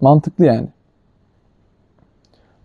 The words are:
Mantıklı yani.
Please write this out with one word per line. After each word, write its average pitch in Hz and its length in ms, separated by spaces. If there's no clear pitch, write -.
Mantıklı 147 440
yani. 120 240